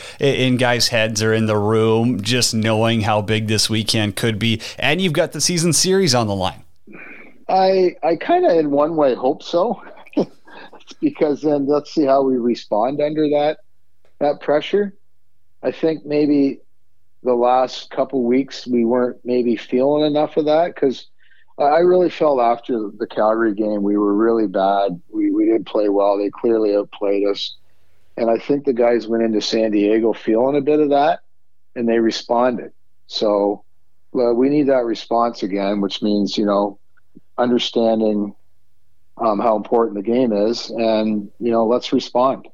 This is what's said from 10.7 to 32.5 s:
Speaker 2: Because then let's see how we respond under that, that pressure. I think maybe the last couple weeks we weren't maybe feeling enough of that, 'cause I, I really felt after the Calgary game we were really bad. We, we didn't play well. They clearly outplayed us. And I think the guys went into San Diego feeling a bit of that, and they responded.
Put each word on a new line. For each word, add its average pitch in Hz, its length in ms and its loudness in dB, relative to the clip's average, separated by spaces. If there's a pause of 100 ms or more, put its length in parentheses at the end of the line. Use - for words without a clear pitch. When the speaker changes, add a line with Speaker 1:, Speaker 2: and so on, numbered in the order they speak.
Speaker 2:
Because 147 420 0
then 147 240 0
let's 147 260 -2
see 156 120 0
how 135 180 4
we 135 140 0
respond 120 640 -2
under 151 300 -2
that, 147 280 0 (600)
that 143 200 0
pressure. 190 540 -2 (680)
I 127 100 -4
think 160 320 -4
maybe 147 560 0 (640)
the 123 120 0
last 123 560 0
couple 135 320 -2
weeks 131 440 -2
we 120 180 0
weren't 123 400 0
maybe 120 320 0
feeling 143 480 0
enough 147 320 0
of 160 80 0
that, 156 320 0
'cause - 300 -2 (520)
I, - 40 0
I 147 160 4
really 180 320 4
felt 147 300 2
after 117 560 0
the 110 100 -6
Calgary 110 480 0
game 107 280 -2
we 101 140 0
were 104 180 2
really 113 320 2
bad. 98 640 0
We, 107 240 -2
we 107 140 2
didn't 110 200 0
play 104 220 -2
well. 101 300 2
They 101 120 -2
clearly 110 460 0
outplayed 101 500 -2
us. - 300 -4 (600)
And 117 140 0
I 113 80 2
think 143 260 -2
the 139 80 0
guys 120 360 2
went 113 140 0
into 110 180 0
San 113 300 -2
Diego 104 420 2
feeling 120 440 0
a 147 40 2
bit 151 200 2
of 147 100 2
that, 143 300 2 (540)
and 120 140 -2
they 117 100 2
responded. 120 760 0 (340)